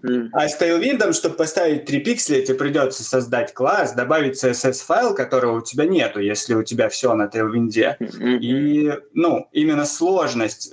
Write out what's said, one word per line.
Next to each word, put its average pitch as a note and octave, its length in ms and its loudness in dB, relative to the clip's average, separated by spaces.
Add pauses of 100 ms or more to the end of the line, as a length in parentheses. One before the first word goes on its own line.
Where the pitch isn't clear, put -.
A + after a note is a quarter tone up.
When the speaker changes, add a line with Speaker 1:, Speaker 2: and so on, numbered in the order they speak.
Speaker 1:
М. B2 280 0
Speaker 2:
А D3 160 0
с D#3 120 -6
Tailwind, F3+ 540 2
чтобы - 220 -2
поставить D#3+ 500 0
три C#3 140 0
пикселя, D3+ 440 0
тебе C3 140 0
придется C#3 460 0
создать A#2+ 500 -2
класс, D#3 400 0
добавить C3 440 0
C B2+ 120 2
S A#2+ 140 -2
S C3 180 0
файл, A3 320 2
которого A#2+ 440 0
у A2+ 40 -4
тебя C#3 240 0
нету, B2+ 340 0
если G#2 340 -2
у A2+ 100 2
тебя A#2 240 0
все A#2 260 0
на G#2+ 140 2
Tailwind. A2 720 0
Speaker 1:
Мгм. A#2+ 400 -2
Speaker 2:
И, D3 520 0 (220)
ну, D#3+ 380 0
именно D3+ 340 2
сложность, C#3+ 880 0